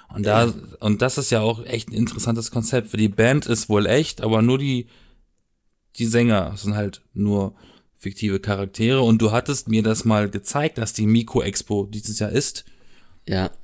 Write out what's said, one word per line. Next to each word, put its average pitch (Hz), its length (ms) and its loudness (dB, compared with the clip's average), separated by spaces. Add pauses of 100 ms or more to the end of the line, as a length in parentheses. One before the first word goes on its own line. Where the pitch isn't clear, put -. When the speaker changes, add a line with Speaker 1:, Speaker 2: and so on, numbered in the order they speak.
(140)
Speaker 1:
Und 104 100 -4
da, 110 220 4
Speaker 2:
Ja. 113 60 -2 (280)
Speaker 1:
und 107 220 0
das 127 160 2
ist 135 120 -2
ja 113 100 2
auch 113 260 -2
echt 113 240 -6
ein 117 40 -10
interessantes 113 560 -2
Konzept. 117 400 0
Für - 60 -6
die 107 140 4
Band 123 360 2
ist 117 220 0
wohl 104 180 4
echt, 139 360 0
aber 110 200 2
nur 127 160 4
die, 131 280 -4 (1120)
die 120 100 -2
Sänger 110 500 2
sind 104 200 -4
halt 104 260 -6 (100)
nur 101 420 0 (400)
fiktive 101 460 -4
Charaktere. 104 640 0
Und 113 180 4
du 107 120 4
hattest 123 360 -2
mir 110 140 2
das 110 220 0
mal 104 260 2
gezeigt, 143 480 -4
dass 110 160 -4
die 107 120 -2
Miko 117 360 2
Expo 101 480 -4
dieses 107 300 -8
Jahr 104 100 -2
ist. - 340 -2 (600)
Speaker 2:
Ja. 92 240 -2 (140)